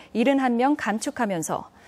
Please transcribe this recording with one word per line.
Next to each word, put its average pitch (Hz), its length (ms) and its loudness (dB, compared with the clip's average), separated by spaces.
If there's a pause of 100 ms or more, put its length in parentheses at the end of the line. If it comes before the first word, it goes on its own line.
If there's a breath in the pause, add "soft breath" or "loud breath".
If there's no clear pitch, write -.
(120 loud breath)
일흔한 247 460 2
명 269 180 4
감축하면서 208 960 -4 (160 loud breath)